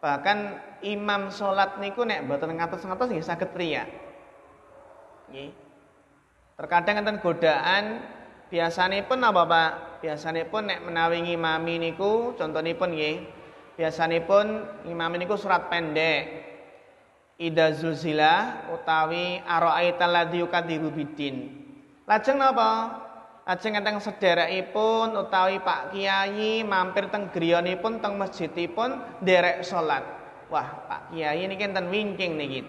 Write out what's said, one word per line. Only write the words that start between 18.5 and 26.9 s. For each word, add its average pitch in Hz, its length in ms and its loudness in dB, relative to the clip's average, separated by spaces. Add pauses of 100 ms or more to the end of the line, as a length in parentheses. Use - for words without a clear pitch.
utawi 165 720 -2
ara'aital 175 720 4
ladzi 170 240 2
yukadzibu 170 500 -2
biddin. 143 460 -6 (720)
Lajeng 214 300 4
napa? 226 640 2 (420)
Lajeng 214 320 -2
enteng 208 240 0
sederekipun 202 1200 2
utawi 190 400 2
Pak 156 320 -2
Kiai 202 720 0
mampir 190 480 0